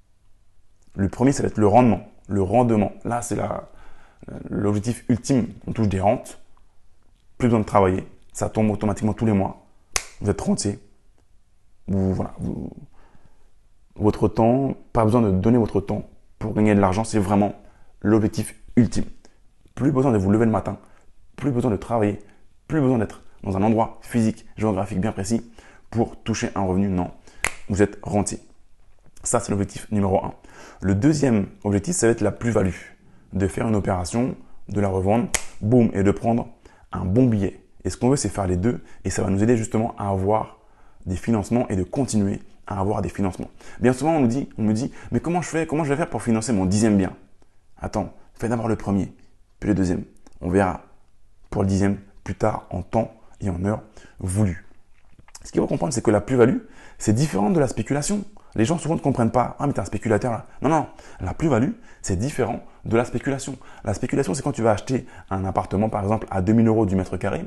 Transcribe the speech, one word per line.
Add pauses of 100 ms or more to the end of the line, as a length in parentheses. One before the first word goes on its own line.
(960)
Le
premier,
ça
va
être
le
rendement. (240)
Le
rendement, (120)
là,
c'est
la, (800)
l'objectif
ultime. (200)
On
touche
des
rentes, (1000)
plus
besoin
de
travailler, (260)
ça
tombe
automatiquement
tous
les
mois. (560)
Vous
êtes
rentier. (1080)
Vous,
voilà,
vous, (1200)
votre
temps, (180)
pas
besoin
de
donner
votre
temps (300)
pour
gagner
de
l'argent,
c'est
vraiment (480)
l'objectif (200)
ultime. (680)
Plus
besoin
de
vous
lever
le
matin, (580)
plus
besoin
de
travailler, (480)
plus
besoin
d'être (220)
dans
un
endroit
physique, (100)
géographique
bien
précis (400)
pour
toucher
un
revenu,
non. (580)
Vous
êtes
rentier. (840)
Ça,
c'est
l'objectif
numéro
un. (480)
Le
deuxième (160)
objectif,
ça
va
être
la
plus-value. (580)
De
faire
une
opération, (340)
de
la
revendre, (320)
boum,
et
de
prendre (440)
un
bon
billet. (220)
Et
ce
qu'on
veut,
c'est
faire
les
deux, (200)
et
ça
va
nous
aider
justement
à
avoir (460)
des
financements
et
de
continuer (240)
à
avoir
des
financements. (300)
Bien
souvent,
on
nous
dit,
on
me
dit, « (200)
Mais
comment
je
fais,
comment
je
vais
faire
pour
financer
mon
dixième
bien ? » (640)
Attends, (220)
fais
d'abord
le
premier, (460)
puis
le
deuxième. (380)
On
verra (720)
pour
le
dixième (260)
plus
tard
en
temps (280)
et
en
heure (360)
voulu. (800)
Ce
qu'il
faut
comprendre,
c'est
que
la
plus-value, (400)
c'est
différent
de
la
spéculation. (320)
Les
gens
souvent
ne
comprennent
pas. «
Ah,
mais
t'es
un
spéculateur
là. » (160)
Non,
non, (320)
la
plus-value, (280)
c'est
différent (240)
de
la
spéculation. (260)
La
spéculation,
c'est
quand
tu
vas
acheter (240)
un
appartement,
par
exemple,
à
deux
mille
euros
du
mètre
carré